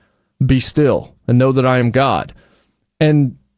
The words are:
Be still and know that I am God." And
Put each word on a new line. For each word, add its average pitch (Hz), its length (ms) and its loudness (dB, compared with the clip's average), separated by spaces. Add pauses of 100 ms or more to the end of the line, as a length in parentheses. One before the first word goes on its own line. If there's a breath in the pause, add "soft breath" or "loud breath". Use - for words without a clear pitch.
(440)
Be 131 160 2
still 123 540 -2 (140)
and 120 100 2
know 131 140 2
that 127 160 0
I 127 100 0
am 120 140 -2
God." 123 420 -2 (680 soft breath)
And 147 380 0 (200)